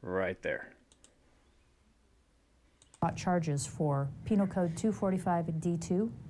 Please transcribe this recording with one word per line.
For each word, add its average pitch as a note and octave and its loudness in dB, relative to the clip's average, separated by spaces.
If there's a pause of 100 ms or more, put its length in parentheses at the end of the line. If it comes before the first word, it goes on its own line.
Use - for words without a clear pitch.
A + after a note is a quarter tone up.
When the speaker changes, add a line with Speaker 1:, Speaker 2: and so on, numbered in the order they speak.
Speaker 1:
right F#2 -2
there. - -4 (2250)
Speaker 2:
Brought E3 -2
charges D#3+ 2
for C#3 0 (160)
Penal G3+ 4
Code F3 0
two A3 0
forty-five F3 0
D F3 0
two, F#3 0 (200)